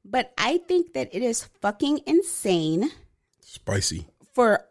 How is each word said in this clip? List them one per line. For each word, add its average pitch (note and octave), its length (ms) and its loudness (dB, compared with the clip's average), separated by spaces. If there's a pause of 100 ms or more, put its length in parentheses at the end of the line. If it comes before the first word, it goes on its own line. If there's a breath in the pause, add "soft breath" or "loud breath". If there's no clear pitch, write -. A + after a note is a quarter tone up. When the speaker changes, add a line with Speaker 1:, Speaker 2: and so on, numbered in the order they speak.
Speaker 1:
but B3 320 -4
I C#4 220 0
think F4 340 -2
that C4 200 -4
it A#3 100 -4
is A#3 200 -2 (180)
fucking C#4 440 -2
insane F#3+ 840 0 (500)
Speaker 2:
Spicy. F#2 640 -4 (280)
Speaker 1:
for A3+ 380 4